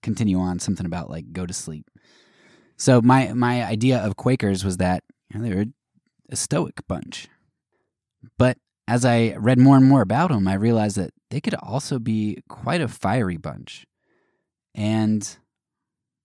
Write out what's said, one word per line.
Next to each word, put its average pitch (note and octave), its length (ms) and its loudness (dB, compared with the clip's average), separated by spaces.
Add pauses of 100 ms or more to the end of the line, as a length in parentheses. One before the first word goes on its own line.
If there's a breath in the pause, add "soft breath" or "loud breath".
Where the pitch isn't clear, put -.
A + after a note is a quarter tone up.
continue G#2 360 -2
on, F2+ 200 -2
something F#2 280 -4
about, E2+ 240 -8
like, D#2+ 220 -12
"Go F2+ 120 -8
to F2 80 -10
sleep." D#2 380 -12 (840 soft breath)
So B2 240 4
my, B2+ 340 4
my B2 280 0
idea A2+ 360 0
of G2+ 180 -4
Quakers G2+ 480 0
was F#2 140 -2
that, F2+ 260 0 (240)
you G#2 100 -12
know, A#2 100 -6
they G2 60 -4
were G2+ 120 0 (640)
a C3 60 -8
stoic - 520 -4
bunch. - 400 -10 (1080)
But B2+ 220 0 (300)
as A#2+ 160 0
I A#2 340 2
read B2 200 2
more C3+ 180 8
and C3 80 8
more C3+ 160 6
about B2 320 0
'em, G2 160 0
I F#2+ 60 0
realized G#2+ 420 0
that F#2 160 -6 (180)
they C#3 100 -6
could - 140 -4
also - 440 -6
be A2 400 -4 (100)
quite - 320 -4
a C3 80 -4
fiery G2 480 -2
bunch. - 500 -14 (880)
And G#2+ 640 -2 (880)